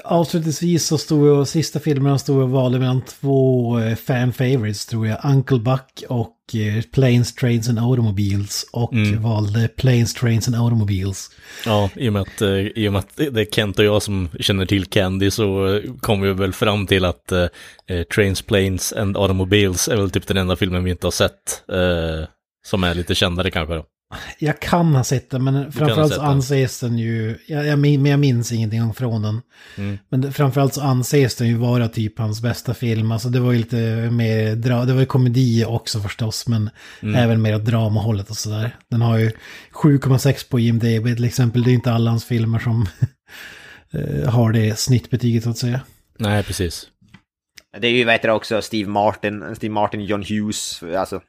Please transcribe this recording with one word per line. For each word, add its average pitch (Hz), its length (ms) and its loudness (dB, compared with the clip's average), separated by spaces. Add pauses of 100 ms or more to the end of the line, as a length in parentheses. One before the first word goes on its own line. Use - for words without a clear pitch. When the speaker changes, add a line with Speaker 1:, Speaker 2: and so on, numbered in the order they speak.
Speaker 1:
avslutningsvis 165 800 0
så 156 120 0
stod 147 300 4
jag, 143 200 4
sista 156 320 -2
filmerna 139 400 2
stod 135 240 2
och 127 60 0
valde 127 300 2
mellan 131 220 0
två, 131 800 2
eh, 113 160 0
fan 123 380 -2
favorites, 123 520 0
tror 110 220 -2
jag. 110 180 -2
Uncle 135 340 2
Buck 127 500 -4
och, - 460 -6
eh, 107 360 -2
Planes, 120 440 4
Trains 120 340 0
and 113 100 0
Automobiles. 104 920 0
Och 117 200 -4
Speaker 2:
Mm. 107 280 2
Speaker 1:
valde 110 460 0
Planes, 120 460 2
Trains 113 340 0
and 123 100 0
Automobiles. 101 760 -2 (340)
Speaker 2:
Ja, 104 300 2
i 127 140 -2
och 107 40 0
med 101 80 0
att, - 200 -6
eh, 101 80 4 (100)
i 104 280 -2
och 98 60 0
med 98 60 2
att - 160 -10
det 135 260 -2
är 104 100 2
Kent 104 280 -2
och 107 60 6
jag 104 160 4
som 95 280 -4 (100)
känner 95 260 0
till 95 200 2
Candy 95 460 0
så, 98 440 0
eh, 107 60 -2 (200)
kom 101 200 0
vi 98 120 0
väl 92 200 -2
fram 104 340 0
till 92 180 2
att, - 260 -4
eh, 90 140 2 (420)
eh, 90 160 -4
Trains, 98 380 0
Planes 95 520 0
and 101 240 -2
Automobiles 95 680 2
är 127 100 0
väl 98 140 0
typ - 160 -4
den 95 100 -2
enda 92 180 0
filmen 90 280 -2
vi 92 80 -2
inte 90 160 -6
har 87 40 0
sett, - 600 -4
eh, 82 560 -2 (380)
som 95 180 -2
är 87 100 0
lite 90 220 -2
kändare 90 360 0
kanske 82 240 -4
då. 78 100 -8 (540)
Speaker 1:
Jag 147 200 -2
kan 170 360 2
ha 127 80 2
sett 123 260 -2
den, 127 140 -2
men 135 100 2
Speaker 2:
Du 139 60 2
kan 139 60 -6
ha 143 60 -14
Speaker 1:
framförallt 151 400 2
Speaker 2:
sett 95 40 -2
Speaker 1:
så - 60 -2
Speaker 2:
den. 147 100 0
Speaker 1:
anses 135 480 0
den 117 180 -2
ju, 113 400 -2 (100)
jag, 147 200 -4
jag 147 120 2
min-, 143 220 4
men 143 100 4
jag 143 80 4
minns 120 320 2
ingenting 113 320 -2
om 113 100 -2
från 113 280 -4
den. 107 200 -4 (360)
Speaker 2:
Mm. 101 200 -8 (120)
Speaker 1:
Men 127 120 0
det, 139 100 -4
framförallt 135 420 0
så 139 80 -6
anses 131 540 2
den 120 120 0
ju 117 100 2
vara 120 300 0
typ 110 320 -4
hans 110 220 -4
bästa 120 320 -4
film. 110 380 -2
Alltså, 113 180 -2
det 123 100 2
var 123 120 2
ju 123 60 2
lite 117 180 -2 (360)
mer 110 440 0
dra-, 120 300 0
det 127 80 2
var 131 60 2
ju 135 60 4
komedi 123 640 2
också 113 320 -4
förstås, 104 480 -6
men 110 220 0 (320)
Speaker 2:
Mm. 107 140 -2
Speaker 1:
även 113 260 4
mer 107 140 2
åt 107 100 -2
dramahållet 110 640 0
och 110 80 -10
sådär. 107 380 -6 (160)
Den 117 100 0
har 117 160 2
ju 113 140 2 (400)
sju 143 260 4
komma 131 220 2
sex 135 300 0
på 123 100 0
I 117 100 4
M 117 100 2
D 113 240 2
B 120 120 0
till 120 100 0
exempel. 120 380 0
Det 123 80 4
är - 20 6
inte 120 180 2
alla 117 180 2
hans 113 160 0
filmer 113 340 0
som, 113 280 0 (520)
<laughs> - 540 -20
eh, - 360 -4
har 113 220 4
det 110 280 0
snittbetyget, 117 640 0
så 120 60 -2
att 117 80 -4
säga. 123 220 -2 (400)
Speaker 2:
Nej, 104 240 0
precis. - 440 -6 (920)
Speaker 3:
Det 113 80 0
är 117 40 2
ju, 123 120 2
vad 117 100 4
heter 113 140 2
det 113 60 4
också, 107 280 -2
Steve 104 280 -4
Martin, 104 640 -2
Steve 107 180 -6
Martin, 104 280 -2
John 101 220 -4
Hughes, 107 600 -6 (140)
alltså 92 320 -4